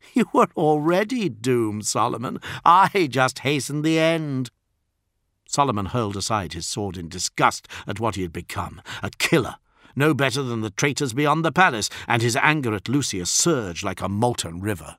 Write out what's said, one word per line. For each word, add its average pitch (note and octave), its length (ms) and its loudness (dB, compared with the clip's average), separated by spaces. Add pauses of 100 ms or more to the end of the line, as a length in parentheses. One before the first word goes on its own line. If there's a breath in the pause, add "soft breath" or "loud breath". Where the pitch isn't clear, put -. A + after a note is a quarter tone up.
(140)
You A3+ 180 2
were A#3+ 240 4
already F3 720 2
doomed, A2 580 0
Solomon. A#2 520 -2 (260 loud breath)
I F3+ 460 6
just C3 300 2
hastened C#3+ 440 -2
the D#3+ 140 4
end. D#3 520 0 (960)
Solomon A2 400 0
hurled G2+ 300 -2
aside G2 360 -4
his E2+ 140 -10
sword G2 300 -6
in E2+ 120 -10
disgust F2+ 580 0 (200 loud breath)
at G#2+ 140 -6
what A2 140 -2
he G2 80 -6
had E2+ 100 -6
become, F2 480 -10 (220 loud breath)
a G2 160 -4
killer, - 380 0 (400 soft breath)
no D3+ 180 4
better C3+ 280 0
than A#2+ 180 -4
the G#2+ 100 -4
traitors C#3 420 0
beyond D3 320 2
the D#3+ 80 0
palace, C#3+ 380 2 (160 loud breath)
and A2+ 160 2
his A#2 140 2
anger C3+ 380 2
at G2 140 -6
Lucius A2+ 420 -2
surged G#2 520 0
like F#2+ 180 -4
a F#2 80 -4
molten G2+ 520 -2
river. G2 380 -6